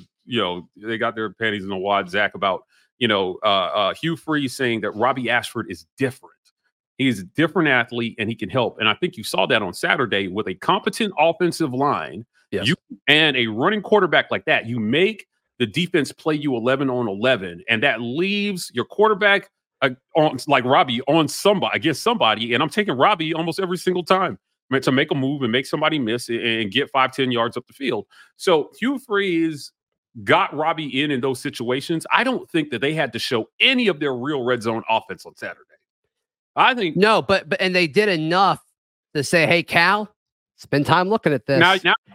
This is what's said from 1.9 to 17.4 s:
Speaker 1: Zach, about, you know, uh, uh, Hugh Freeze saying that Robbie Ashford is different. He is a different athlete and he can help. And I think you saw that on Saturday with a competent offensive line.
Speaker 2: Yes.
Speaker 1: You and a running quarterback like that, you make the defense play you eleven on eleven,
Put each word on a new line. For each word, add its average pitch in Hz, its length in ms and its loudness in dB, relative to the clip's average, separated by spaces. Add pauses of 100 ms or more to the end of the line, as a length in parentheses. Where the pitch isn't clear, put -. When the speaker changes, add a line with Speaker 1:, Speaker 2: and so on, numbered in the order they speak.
Speaker 1:
Zach, 101 240 0
about, 95 260 -2 (380)
you 123 80 0
know, 98 360 0
uh, 107 40 2
uh, 95 480 0
Hugh 156 200 -4
Freeze 147 400 -4
saying 117 260 -2
that 104 100 -4
Robbie 120 400 0
Ashford 117 360 -4
is - 200 -14 (100)
different. - 380 -6 (640)
He 135 80 2
is 110 120 0
a 95 40 -12
different 156 460 0
athlete 120 500 0
and 107 100 -2
he 117 60 -6
can 101 160 -8
help. 120 280 0
And 110 80 0
I 104 60 2
think 180 240 -4
you 110 60 -12
saw - 240 -2
that 113 160 2
on 90 100 -6
Saturday 117 540 0
with 98 200 -6
a 95 60 -6
competent 202 640 -2
offensive 160 560 0
line. 110 500 -4 (280)
Speaker 2:
Yes. 92 160 -4
Speaker 1:
You 170 80 0 (320)
and 151 280 4
a 123 120 0
running 160 340 0
quarterback 170 480 2
like 104 160 -4
that, 123 220 0
you 120 120 -6
make 160 460 0 (340)
the 120 80 0
defense 160 440 -2
play - 220 -4
you 143 220 -2
eleven 131 340 0
on 123 180 0
eleven, 98 640 -2